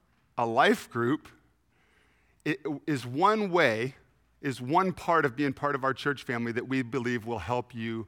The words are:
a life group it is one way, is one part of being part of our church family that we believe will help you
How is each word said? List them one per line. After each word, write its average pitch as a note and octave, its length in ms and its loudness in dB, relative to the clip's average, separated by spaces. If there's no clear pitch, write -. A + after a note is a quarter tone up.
a A#2+ 80 0
life D3 420 2
group B2 400 -2
it D#3 120 -2
is B2+ 200 -2
one F#3+ 440 2
way, C3 440 2
is C3 180 -4
one E3 340 2
part D#3+ 340 2
of B2 100 -4
being C#3+ 160 0
part C#3+ 220 -2
of C3 100 -4
our C3 80 2
church B2+ 300 -4
family A#2 300 -4
that A2+ 140 -4
we C3 140 -2
believe A#2+ 460 -4
will A2+ 140 -4
help A#2+ 340 -4
you A2+ 340 -6